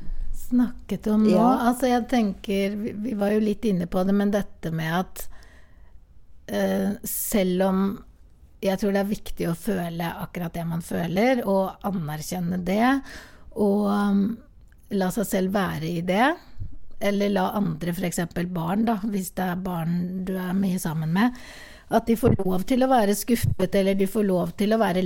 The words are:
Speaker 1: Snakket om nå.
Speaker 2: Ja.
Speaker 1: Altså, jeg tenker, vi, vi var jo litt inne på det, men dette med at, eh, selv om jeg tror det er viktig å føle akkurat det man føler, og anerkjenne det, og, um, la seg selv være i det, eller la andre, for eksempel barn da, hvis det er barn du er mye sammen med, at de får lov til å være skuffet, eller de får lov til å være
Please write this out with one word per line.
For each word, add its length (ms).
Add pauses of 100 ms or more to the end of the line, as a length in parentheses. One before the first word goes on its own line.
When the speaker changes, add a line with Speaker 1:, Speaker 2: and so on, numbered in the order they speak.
(340)
Speaker 1:
Snakket 720
om 180
nå. 60
Speaker 2:
Ja. 400
Speaker 1:
Altså, 180
jeg 200
tenker, 680
vi, 160
vi 220
var 160
jo 100
litt 240
inne 220
på 200
det, 80
men 160
dette 420
med 200
at, 360 (1160)
eh, 440 (140)
selv 580
om 420 (580)
jeg 160
tror 140
det 80
er 80
viktig 400
å 80
føle 520 (120)
akkurat 320
det 140
man 160
føler, 640
og 360
anerkjenne 840
det, 380 (540)
og, 320
um, 500 (520)
la 200
seg 160
selv 280
være 340
i 140
det, 320 (640)
eller 300
la 160 (100)
andre, 380
for 100
eksempel 420
barn 380
da, 120
hvis 380
det 100
er 120
barn 680
du 120
er 180
mye 240
sammen 340
med, 200 (580)
at 160
de 100
får 280
lov 220
til 180
å 60
være 240
skuffet, 600
eller 200
de 120
får 200
lov 300
til 160
å 60
være 280